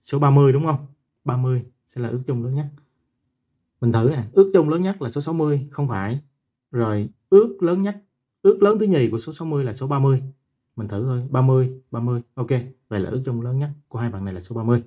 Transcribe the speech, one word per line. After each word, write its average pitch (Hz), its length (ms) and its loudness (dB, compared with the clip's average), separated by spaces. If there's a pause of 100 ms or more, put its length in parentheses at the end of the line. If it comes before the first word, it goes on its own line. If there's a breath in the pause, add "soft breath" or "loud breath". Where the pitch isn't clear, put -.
Số - 180 -6
ba 143 120 4
mươi 139 220 6
đúng 143 120 2
không? 156 220 -2 (380)
Ba 127 120 -2
mươi 127 280 -2 (240)
sẽ - 120 -12
là 120 80 -4
ước 123 180 -6
chung 120 180 -4
lớn 127 100 -4
nhất. 147 140 -4 (1120)
Mình 117 120 2
thử 113 180 2
nè, 135 220 -4
ước 196 220 6
chung 160 140 4
lớn 165 140 0
nhất 196 200 -4
là 120 80 -6
số 147 100 -6
sáu 156 140 -6
mươi, 147 360 -2
không 143 180 -4
phải. 110 320 -4 (500)
Rồi 110 380 -2 (220)
ước 214 320 6
lớn 180 200 0
nhất, 202 220 -6 (380)
ước 196 200 6
lớn 208 180 4
thứ 214 60 0
nhì 147 240 2
của 113 80 -4
số 156 140 -12
sáu 165 140 -10
mươi 147 180 -2
là 113 80 -6
số 131 140 -8
ba 139 120 -2
mươi. 135 240 2 (540)
Mình 104 120 -8
thử 104 160 -6
thôi, 127 260 -4
ba 131 120 0
mươi, 131 480 2
ba 120 100 -6
mươi. 120 220 -2 (120)
Ok, 120 140 -6 (400)
vậy 104 120 -4
là 90 100 -4
ước 127 160 -4
chung 120 140 -4
lớn 123 180 -4
nhất 147 120 -4 (180)
của 117 100 -10
hai 117 120 -4
bạn 98 140 -10
này 95 100 -8
là 90 60 -10
số 110 160 -12
ba 113 60 -6
mươi. 120 240 2